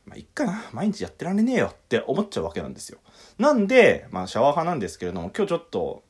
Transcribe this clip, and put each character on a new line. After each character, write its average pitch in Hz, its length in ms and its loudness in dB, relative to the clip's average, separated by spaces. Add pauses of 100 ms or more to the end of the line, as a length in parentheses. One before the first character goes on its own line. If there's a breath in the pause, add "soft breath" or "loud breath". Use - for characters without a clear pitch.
「ま - 80 -18
あ、 - 20 -18
い - 40 -18
っ - 120 -20
か 302 120 -2
な。 214 280 -4
毎 180 200 -2
日 - 100 -6
や - 60 -8
っ - 40 -16
て - 120 -10
ら 180 100 -2
れ 214 80 4
ね 254 120 2
え - 20 2
よ」 123 180 0
っ - 20 -20 (120)
て 113 180 0
思 196 160 0
っ 202 60 -4
ち - 100 -6
ゃ - 20 -2
う 80 40 -2
わ 82 80 -6
け 87 100 -6
な 71 60 -8
ん - 60 -10
で - 40 -20
す - 120 -16
よ。 - 80 -20 (400 soft breath)
な 294 140 4
ん 214 140 2
で、 208 460 6
ま 92 100 -4
あ、 95 60 -6
シ - 100 -4
ャ - 20 4
ワ 135 100 6
ー - 20 -
派 165 180 0
な 170 60 -2
ん - 20 -4
で 98 80 -4
す - 100 -10
け 90 100 -8
れ 87 60 -6
ど 90 80 -6
も、 82 160 -8
今 107 80 0
日 - 40 -6
ち 170 60 -2
ょ - 20 -2
っ - 140 -8
と 87 400 -6